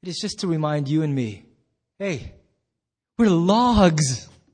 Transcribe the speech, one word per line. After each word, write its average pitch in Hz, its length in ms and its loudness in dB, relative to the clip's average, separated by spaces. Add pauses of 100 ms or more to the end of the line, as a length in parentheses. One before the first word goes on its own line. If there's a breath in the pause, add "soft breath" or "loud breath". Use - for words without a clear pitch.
It 180 80 -14
is 165 120 -8
just 208 180 -8
to 196 80 -4
remind 151 400 -2
you 156 140 0
and 147 140 -2
me, 110 300 -6 (540)
hey, 190 340 -8 (840)
we're 226 120 4
logs. 175 1000 2 (240)